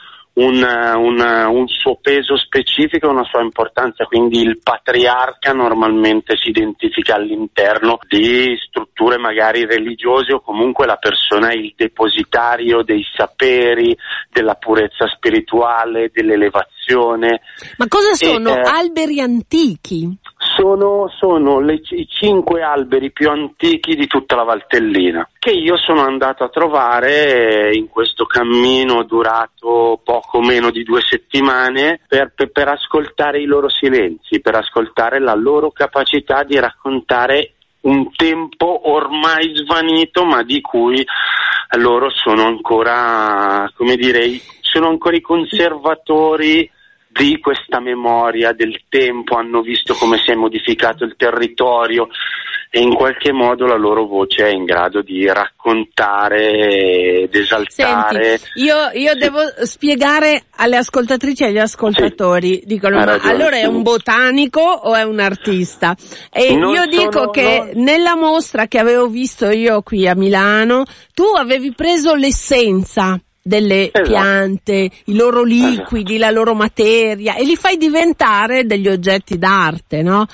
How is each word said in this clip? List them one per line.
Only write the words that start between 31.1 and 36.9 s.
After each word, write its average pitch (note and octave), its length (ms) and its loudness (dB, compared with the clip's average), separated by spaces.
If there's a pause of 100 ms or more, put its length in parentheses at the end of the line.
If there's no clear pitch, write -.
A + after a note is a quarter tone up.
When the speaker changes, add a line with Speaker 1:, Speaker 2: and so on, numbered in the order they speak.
Speaker 1:
per, C3+ 260 0
per, C#3 160 -2
per C#3+ 180 0
ascoltare D3 720 -2
i D3 60 -4
loro C#3+ 240 2
silenzi, G#2+ 720 -2
per A2 160 0
ascoltare A#2 640 -2
la B2 140 0
loro C#3+ 360 2
capacità C#3 720 -2
di C#3+ 160 0
raccontare C3 960 -2 (280)